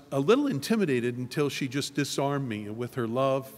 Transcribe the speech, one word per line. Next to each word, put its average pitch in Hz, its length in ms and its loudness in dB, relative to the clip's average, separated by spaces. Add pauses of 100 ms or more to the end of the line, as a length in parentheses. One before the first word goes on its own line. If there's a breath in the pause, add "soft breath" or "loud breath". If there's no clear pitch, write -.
(120)
a 139 80 0
little 220 260 4
intimidated 135 720 0
until 135 320 -2
she 135 200 -4
just 139 260 -4
disarmed 139 540 0
me 107 200 -4
with 117 260 -8
her 120 120 0
love 135 500 2